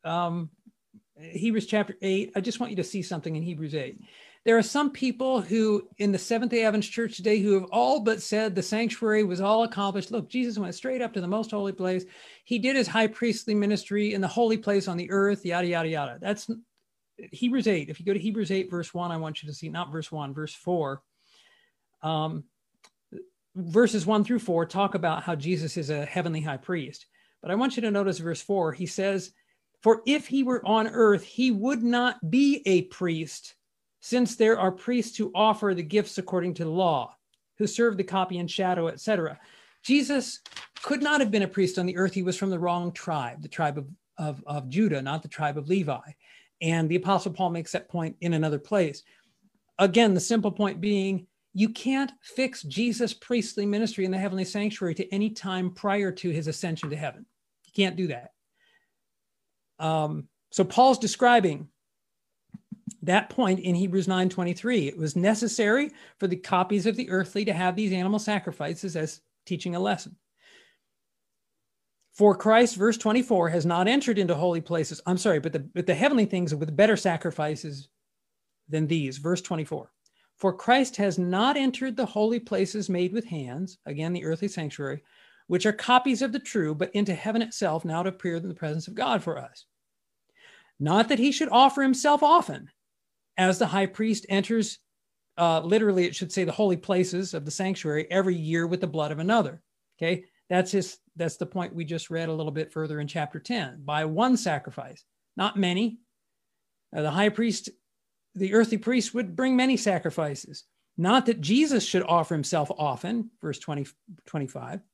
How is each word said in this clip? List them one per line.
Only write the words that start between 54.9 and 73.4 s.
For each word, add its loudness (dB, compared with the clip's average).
to -6
any 0
time -4
prior -2
to -6
his -4
ascension -6
to -6
heaven. -10
You -20
can't 2
do -2
that. -10
Um, 0
so 2
Paul's 6
describing 4
that 2
point 2
in 0
Hebrews 0
nine 2
twenty-three. 0
It -2
was 0
necessary 2
for -2
the 0
copies 0
of 2
the -6
earthly -2
to 0
have 0
these 0
animal 0
sacrifices -4
as -6
teaching -6
a -4
lesson. -4
For 8
Christ, 6
verse 2
twenty-four, 2